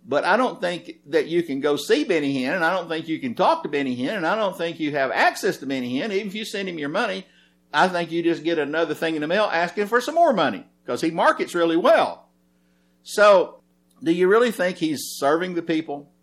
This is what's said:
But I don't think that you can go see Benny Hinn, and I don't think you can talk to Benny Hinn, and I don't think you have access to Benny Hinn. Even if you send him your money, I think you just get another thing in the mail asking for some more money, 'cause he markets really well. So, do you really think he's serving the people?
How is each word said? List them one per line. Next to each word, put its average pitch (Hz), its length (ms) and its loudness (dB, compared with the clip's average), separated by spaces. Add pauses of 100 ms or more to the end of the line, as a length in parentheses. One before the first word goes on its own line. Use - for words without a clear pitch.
But 143 180 -2
I 180 120 2
don't 226 240 -2
think 175 460 -8
that 147 200 0
you 165 160 0
can 139 180 -4
go 147 160 0
see 277 280 0
Benny 143 320 0
Hinn, 131 180 -2
and 180 120 0
I 175 80 2
don't 170 140 -4
think 160 200 -6
you 156 100 -4
can 123 160 -6
talk 302 280 2
to 160 80 -8
Benny 139 260 -2
Hinn, 151 220 -4
and 160 80 -2
I 185 100 0
don't 196 200 -2
think 170 220 -6
you 151 140 -4
have 135 180 0
access 208 480 0
to 135 80 -10
Benny 127 320 -4
Hinn. 208 140 -4
Even 202 140 -2
if 185 80 -10
you 214 100 -8
send 196 240 -8
him 175 100 -10
your 143 120 -6
money, 190 340 -4 (480)
I 165 160 4
think 175 240 -4
you 170 100 -2
just 160 220 0
get 165 140 0
another 151 360 -2
thing 160 200 -4
in 151 80 -4
the 151 40 -4
mail 190 180 0
asking 175 420 -2
for 233 160 0
some 294 120 -6
more 339 200 4
money, 127 300 0 (220)
'cause 120 140 -4
he 165 100 0
markets 208 440 0
really 170 220 2
well. 160 520 2 (760)
So, 208 580 4 (420)
do 165 100 2
you 180 160 4
really 226 240 6
think 180 240 -2
he's 160 260 -2 (140)
serving 165 380 0
the 165 80 -4
people? 156 500 -6 (100)